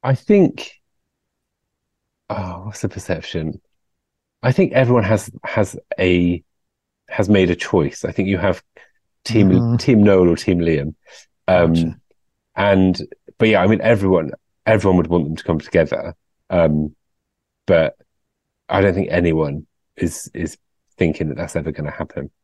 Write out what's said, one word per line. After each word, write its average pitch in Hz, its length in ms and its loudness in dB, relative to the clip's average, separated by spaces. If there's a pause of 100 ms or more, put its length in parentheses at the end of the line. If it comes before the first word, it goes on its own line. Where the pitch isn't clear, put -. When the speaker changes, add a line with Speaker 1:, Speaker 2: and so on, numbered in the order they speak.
Speaker 1:
I 131 120 0
think, - 540 2 (1600)
oh, 92 360 -10
what's 107 160 -12
the 107 80 -4
perception? 82 720 -8 (800)
I 127 80 2
think 185 220 2
everyone 123 300 2
has, 101 280 -2 (140)
has - 320 -4 (200)
a, 90 460 0 (640)
has 101 220 -4
made 95 220 4
a 85 40 0
choice. - 480 -2
I 85 80 -6
think 95 160 -4
you 98 100 -2
have 90 240 -2 (600)
team, 107 280 4
Speaker 2:
Mm-hmm. 117 260 2
Speaker 1:
team 110 260 2
Noel 95 240 6
or 85 80 2
team 87 240 -2
Liam. 78 340 -2 (540)
Um, 87 260 4
Speaker 2:
Gotcha. 82 260 -2 (580)
Speaker 1:
and 95 440 2 (360)
but 110 120 2
yeah, 101 120 4
I 92 60 2
mean, 107 140 2
everyone, 95 500 2 (340)
everyone 101 320 2
would 82 100 2
want 85 180 0
them 78 100 -6
to - 80 -14
come 82 160 -2
together. 80 560 -2 (340)
Um, 76 460 0 (720)
but - 280 2 (760)
I 95 120 0
don't 95 120 2
think 95 180 -4
anyone 78 540 -2 (320)
is, - 360 -6
is 80 240 -10 (400)
thinking 80 320 -2
that 67 80 -10
that's - 180 -10
ever 78 160 -6
gonna 73 200 -10
happen. - 400 -12 (120)